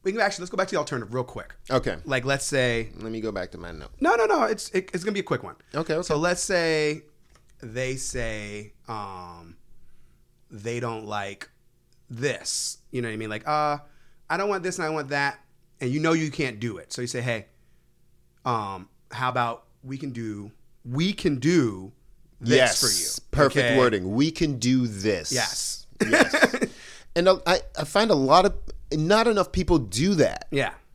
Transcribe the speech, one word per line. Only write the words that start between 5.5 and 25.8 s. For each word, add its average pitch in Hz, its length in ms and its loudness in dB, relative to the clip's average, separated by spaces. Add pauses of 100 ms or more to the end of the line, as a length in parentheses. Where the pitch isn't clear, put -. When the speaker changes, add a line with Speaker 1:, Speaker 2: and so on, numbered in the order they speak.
Speaker 2:
Okay, 156 200 -2
okay. 165 120 0
Speaker 1:
So 156 100 2
let's 175 260 0
say 160 600 0 (600)
they 127 340 -4
say, 107 760 -6 (160)
um, 90 680 -10 (920)
they 113 300 -6
don't 113 260 -4
like 101 440 -8 (580)
this. - 680 -6 (120)
You 123 120 -4
know 117 60 -4
what 110 60 -6
I - 40 -6
mean? 110 120 -6
Like, 107 160 -8
"Uh, 151 320 0 (500)
I 160 80 -2
don't 196 120 -2
want 196 160 -2
this 180 140 -4
and 170 80 -2
I 156 40 -2
want 151 200 -4
that." 143 280 0 (420)
And 127 100 -2
you 143 100 0
know 160 120 4
you 160 200 2
can't 131 260 -4
do 107 200 -6
it. - 140 -14
So - 100 -8
you 123 40 -4
say, 123 140 -6
"Hey, 117 260 -2 (1000)
um, 98 440 -4 (240)
how 127 160 -2
about 120 360 -2 (200)
we 131 140 -10
can 139 120 -8
do, 110 400 -8 (340)
we 156 280 0
can 147 240 0
do 120 560 2 (480)
this 120 160 4
Speaker 2:
Yes. 123 240 6
Speaker 1:
for 123 80 4
you." - 420 -2
Speaker 2:
Perfect 139 360 4
Speaker 1:
Okay? 117 120 6
Speaker 2:
wording. 104 360 4
"We 147 180 4
can 147 260 0
do 123 300 4
this." 98 440 0
Speaker 1:
Yes. - 540 -2 (200)